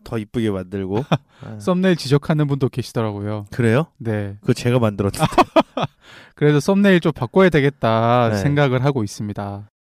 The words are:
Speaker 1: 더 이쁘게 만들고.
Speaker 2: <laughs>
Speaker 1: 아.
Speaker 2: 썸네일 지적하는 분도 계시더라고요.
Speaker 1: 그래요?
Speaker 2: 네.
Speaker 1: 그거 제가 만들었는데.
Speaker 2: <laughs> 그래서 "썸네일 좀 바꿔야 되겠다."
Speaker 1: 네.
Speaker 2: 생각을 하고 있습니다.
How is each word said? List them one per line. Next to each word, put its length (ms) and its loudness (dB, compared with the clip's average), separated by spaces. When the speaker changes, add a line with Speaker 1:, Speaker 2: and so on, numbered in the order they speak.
Speaker 1:
더 140 -8
이쁘게 320 -4
만들고. 540 -4
Speaker 2:
<laughs> 380 -6
Speaker 1:
아. 160 -16
Speaker 2:
썸네일 380 0
지적하는 500 0
분도 220 -2
계시더라고요. 840 -6
Speaker 1:
그래요? 360 2
Speaker 2:
네. 420 -6
Speaker 1:
그거 120 0
제가 260 0
만들었는데. 480 0
Speaker 2:
<laughs> 1080 -2
그래서 240 2
"썸네일 400 4
좀 120 0
바꿔야 380 2
되겠다." 800 2
Speaker 1:
네. 80 0
Speaker 2:
생각을 460 0
하고 180 0
있습니다. 680 -10